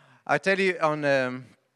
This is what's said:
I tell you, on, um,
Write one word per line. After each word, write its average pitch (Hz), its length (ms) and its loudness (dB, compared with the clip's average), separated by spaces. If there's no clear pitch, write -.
I 139 120 0
tell 190 200 0
you, 190 220 0
on, 151 240 0
um, 131 420 0